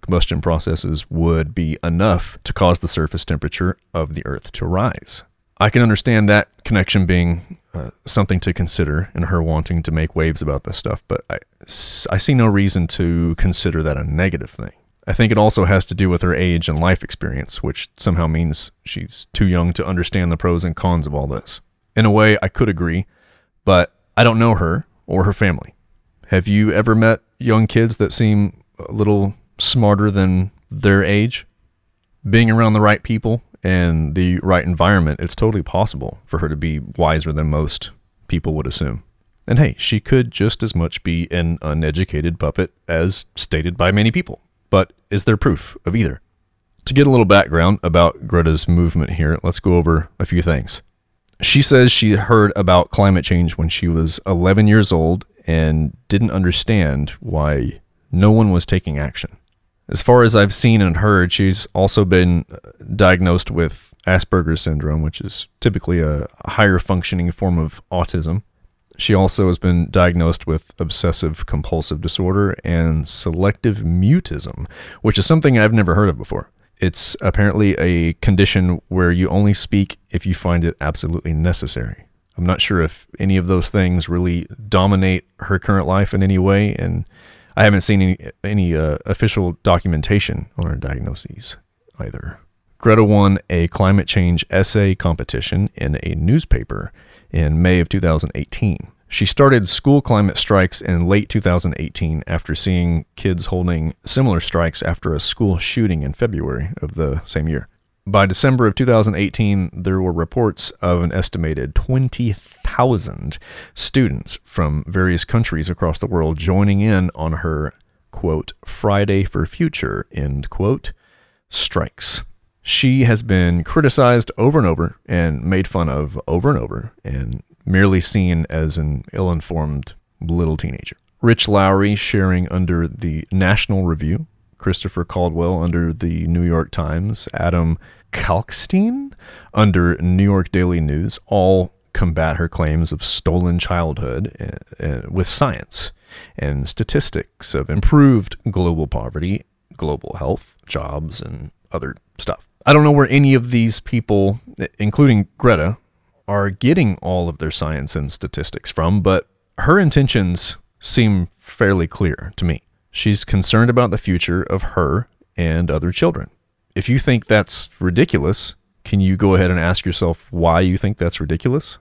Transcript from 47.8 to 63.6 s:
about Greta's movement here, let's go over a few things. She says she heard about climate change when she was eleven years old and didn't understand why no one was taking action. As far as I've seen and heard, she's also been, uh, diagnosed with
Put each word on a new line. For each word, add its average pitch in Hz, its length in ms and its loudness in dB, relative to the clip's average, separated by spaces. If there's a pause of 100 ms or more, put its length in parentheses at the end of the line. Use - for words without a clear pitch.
about 85 440 2
Greta's 80 400 2
movement 85 460 2
here, 80 300 0
let's 87 180 -4
go 90 140 2
over 80 340 2 (100)
a - 80 -2
few 87 140 0
things. 82 400 -2 (600)
She - 180 4
says 127 320 6
she 107 200 2
heard 107 440 4
about 90 340 4
climate 98 340 4
change 85 340 0
when 82 120 -2
she - 180 -4
was 82 380 0
eleven 95 400 4
years 104 260 6
old 85 340 0 (200)
and 78 500 0 (120)
didn't 101 240 0
understand 87 760 0 (100)
why 76 600 -4 (300)
no 98 200 4
one 110 220 4
was 87 120 2
taking 82 340 -2
action. - 380 -10 (520)
As - 140 -6
far 123 200 6
as 113 140 6
I've 101 180 4
seen 113 280 4
and 87 160 2
heard, 95 340 2
she's 95 420 0
also 98 300 2
been, 90 440 4
uh, - 100 -20 (360)
diagnosed 92 560 4
with - 420 -4 (140)